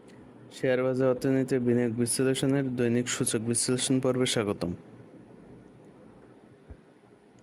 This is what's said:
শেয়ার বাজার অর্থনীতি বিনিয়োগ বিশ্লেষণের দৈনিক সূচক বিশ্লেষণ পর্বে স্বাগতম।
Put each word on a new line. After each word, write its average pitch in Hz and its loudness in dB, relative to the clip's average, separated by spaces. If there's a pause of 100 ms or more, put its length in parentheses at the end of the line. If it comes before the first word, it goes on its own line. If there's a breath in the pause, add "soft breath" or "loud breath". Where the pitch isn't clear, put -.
(520)
শেয়ার 127 0
বাজার 131 2
অর্থনীতি 131 2
বিনিয়োগ 120 2
বিশ্লেষণের 131 0
দৈনিক 120 0
সূচক 120 -2
বিশ্লেষণ 123 0
পর্বে 127 2
স্বাগতম। 98 -2 (2750)